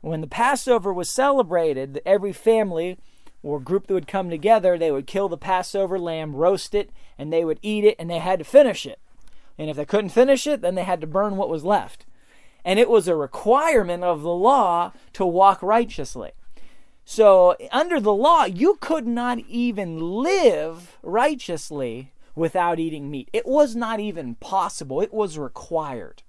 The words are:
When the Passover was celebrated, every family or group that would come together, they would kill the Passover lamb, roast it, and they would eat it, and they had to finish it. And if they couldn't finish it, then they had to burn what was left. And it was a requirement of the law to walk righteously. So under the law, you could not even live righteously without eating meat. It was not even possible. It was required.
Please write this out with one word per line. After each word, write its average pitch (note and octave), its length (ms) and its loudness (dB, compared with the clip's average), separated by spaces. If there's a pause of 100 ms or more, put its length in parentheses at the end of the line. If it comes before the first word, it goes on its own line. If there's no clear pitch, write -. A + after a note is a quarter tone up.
When D#3+ 200 -6
the D#3 60 -10
Passover A#3+ 640 0
was F3+ 180 -4
celebrated, E3 960 0
every G3 280 2
family F#3 640 0 (460)
or C#3+ 160 -6
group F3 280 -2
that G3 60 -2
would F3 140 -2
come F#3+ 220 -4
together, F3+ 480 2
they D#3+ 140 0
would C#3 140 -2
kill G3 240 -4
the E3 80 -8
Passover F#3+ 640 -2
lamb, D#3+ 360 -6
roast F3 380 0
it, G#3 160 -2 (280)
and D3+ 140 -10
they E3 140 2
would D#3 160 -4
eat G#3 240 -2
it, G#3+ 140 6
and E3 100 -10
they E3+ 80 -4
had F3+ 220 -2
to D3+ 60 -10
finish B3+ 420 4
it. A#2+ 120 -16 (580)
And D3+ 120 -8
if C#3 80 -8
they D3 80 -6
couldn't G3+ 240 0
finish B3+ 380 4
it, G3 140 -2
then F3+ 120 0
they F#3 100 -2
had F3+ 180 -2
to D#3 60 -8
burn G3 300 -2
what G3 120 -2
was D#3+ 140 -4
left. F3 420 -2 (600)
And F#3+ 140 2
it A#3+ 100 4
was G#3 180 4
a F3 80 2
requirement G3+ 880 0
of F3 200 0
the E3+ 100 -2
law F#3 600 2 (200)
to F#3+ 120 -2
walk F#3+ 360 4
righteously. F#3+ 680 -4 (760)
So F#3+ 500 6 (160)
under D#4+ 280 0
the G#3 140 2
law, C4+ 320 4
you G3 360 2
could D#4 240 -2
not A#3+ 420 -4
even G3+ 520 -4
live F3 1000 0
righteously D#3+ 1120 -4 (220)
without E3+ 440 0
eating D#3 300 -6
meat. C#3 240 -10
It A3+ 120 -2
was C4+ 300 2
not A3+ 240 -6
even E3 360 -8
possible. E3+ 640 -4
It G#3+ 120 -4
was G3+ 240 -4
required. C#3+ 920 -10